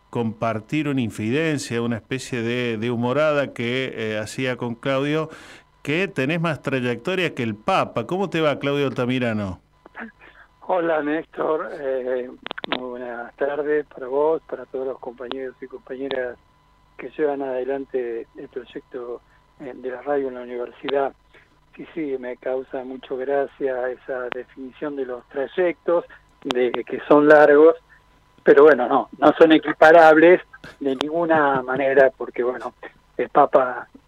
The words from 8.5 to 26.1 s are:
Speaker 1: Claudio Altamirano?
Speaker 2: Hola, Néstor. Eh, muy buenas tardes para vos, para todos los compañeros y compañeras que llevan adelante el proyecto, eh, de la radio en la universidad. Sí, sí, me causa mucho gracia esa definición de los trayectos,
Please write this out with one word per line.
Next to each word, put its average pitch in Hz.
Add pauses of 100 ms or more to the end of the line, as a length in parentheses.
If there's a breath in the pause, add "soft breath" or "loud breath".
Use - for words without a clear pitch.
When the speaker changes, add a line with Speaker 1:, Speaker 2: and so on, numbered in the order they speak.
Speaker 1:
Claudio 143
Altamirano? 120 (1040 soft breath)
Speaker 2:
Hola, 165
Néstor. 156
Eh, 127 (480)
muy 127
buenas 120
tardes 147
para 127
vos, 147
para 127
todos 135
los 127
compañeros 127
y 131
compañeras 127 (600)
que 139
llevan 143
adelante 127 (100)
el 139
proyecto, 123 (380)
eh, 139
de 127
la -
radio 143
en 123
la 123
universidad. 123 (640 soft breath)
Sí, -
sí, 147
me 123
causa 131
mucho 131
gracia 131
esa 127
definición 131
de 135
los 123
trayectos, 170 (380 soft breath)